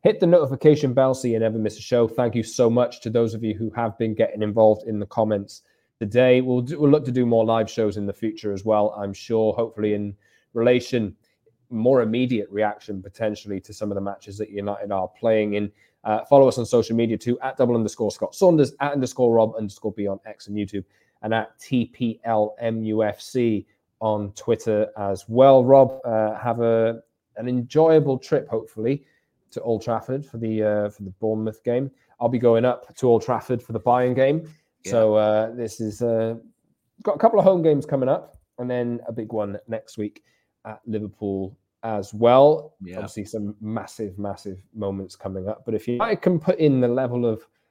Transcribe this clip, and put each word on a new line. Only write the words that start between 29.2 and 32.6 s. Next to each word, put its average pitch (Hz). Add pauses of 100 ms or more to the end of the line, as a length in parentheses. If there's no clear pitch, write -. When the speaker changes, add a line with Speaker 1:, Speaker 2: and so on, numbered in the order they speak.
Speaker 1:
to -
Old 113
Trafford 131
for -
the, 110
uh, 104
for 101
the 95 (100)
Bournemouth 110
game. 127 (300)
I'll 120
be 123
going 117